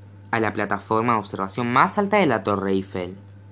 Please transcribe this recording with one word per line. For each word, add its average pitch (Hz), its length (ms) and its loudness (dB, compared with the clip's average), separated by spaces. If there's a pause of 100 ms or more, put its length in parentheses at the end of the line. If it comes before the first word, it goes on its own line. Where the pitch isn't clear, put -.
(300)
a 113 100 2
la 107 120 0
plataforma 110 600 0
de 110 40 2
observación 101 540 -4
más 160 260 4
alta 202 200 2
de 190 80 4
la 110 180 0
Torre 98 280 0
Eiffel. 95 440 -4 (360)